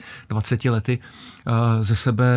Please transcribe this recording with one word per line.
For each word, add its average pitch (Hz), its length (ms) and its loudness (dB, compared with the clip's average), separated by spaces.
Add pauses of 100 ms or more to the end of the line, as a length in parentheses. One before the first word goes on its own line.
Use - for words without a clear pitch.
(300)
dvaceti 110 400 -2
lety, 117 300 0 (480)
eh, 120 40 -2 (320)
ze 107 120 2
sebe, 123 300 2 (120)